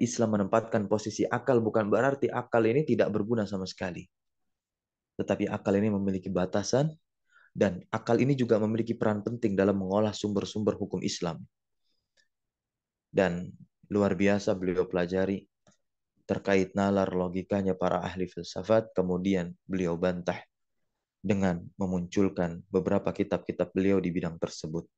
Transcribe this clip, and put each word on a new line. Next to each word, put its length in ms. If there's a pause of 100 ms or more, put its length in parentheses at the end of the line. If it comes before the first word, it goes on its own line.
Islam 320
menempatkan 560
posisi 400
akal 320
bukan 320
berarti 400
akal 320
ini 160
tidak 320
berguna 320
sama 240
sekali. 400 (1120)
Tetapi 240
akal 320
ini 160
memiliki 400
batasan 560 (640)
dan 400
akal 240
ini 160
juga 240
memiliki 400
peran 240
penting 320
dalam 240
mengolah 380
sumber-sumber 580
hukum 320
Islam. 320 (1800)
Dan 400 (380)
luar 240
biasa 400
beliau 320
pelajari 560 (880)
terkait 480
nalar 320
logikanya 640
para 240
ahli 240
filsafat, 720
kemudian 560 (160)
beliau 320
bantah 400 (800)
dengan 400 (160)
memunculkan 960
beberapa 400
kitab-kitab 640
beliau 240
di 160
bidang 240
tersebut. 480 (100)